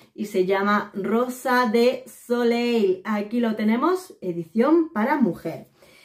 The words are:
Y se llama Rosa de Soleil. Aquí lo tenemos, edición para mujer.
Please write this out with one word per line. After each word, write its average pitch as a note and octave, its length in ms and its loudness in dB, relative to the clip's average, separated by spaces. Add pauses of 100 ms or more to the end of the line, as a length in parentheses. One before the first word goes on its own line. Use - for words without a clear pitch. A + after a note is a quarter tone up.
(140)
Y G#3 120 -8
se F#3 200 0
llama G3+ 480 0
Rosa B3 760 0
de A#3+ 340 2
Soleil. A#3 960 0
Aquí G#3+ 360 -4
lo A3 160 0
tenemos, B3+ 640 0
edición A3+ 720 0
para B3+ 240 0
mujer. E3+ 520 -2 (360)